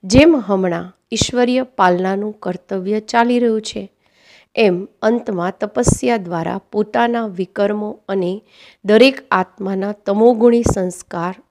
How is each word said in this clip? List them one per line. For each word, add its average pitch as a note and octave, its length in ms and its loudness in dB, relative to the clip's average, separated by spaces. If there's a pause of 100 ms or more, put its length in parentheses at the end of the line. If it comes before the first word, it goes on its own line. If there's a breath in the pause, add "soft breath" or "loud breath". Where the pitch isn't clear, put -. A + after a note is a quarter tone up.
જેમ C#4+ 320 6
હમણાં F#3 560 -2 (200)
ઈશ્વરીય B3 500 0
પાલનાનું F#3+ 720 0
કર્તવ્ય G3 680 -6
ચાલી A#3+ 380 0
રહ્યું A3 240 0
છે, G3+ 300 -12 (640 soft breath)
એમ F#3+ 320 2 (140)
અંતમાં G#3+ 580 -2
તપસ્યા A#3+ 560 0
દ્વારા F3 420 -6
પોતાના A3+ 680 -2
વિકર્મો G#3 720 -4 (100)
અને G3 340 -4 (420 soft breath)
દરેક A3 300 4 (160)
આત્માના F#3+ 640 -4
તમોગુણી A#3 680 2
સંસ્કાર F#3 720 -4 (160)